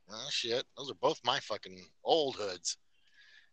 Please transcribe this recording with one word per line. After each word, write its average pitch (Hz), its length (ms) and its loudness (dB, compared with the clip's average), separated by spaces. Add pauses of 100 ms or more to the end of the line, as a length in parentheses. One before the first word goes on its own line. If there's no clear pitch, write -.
(120)
Oh, 113 180 -10
shit. 120 340 0 (120)
Those 135 140 -8
are 107 100 -6
both 151 240 4
my 131 160 4
fucking 92 460 -8 (180)
old 139 320 4
hoods. 95 400 -4 (760)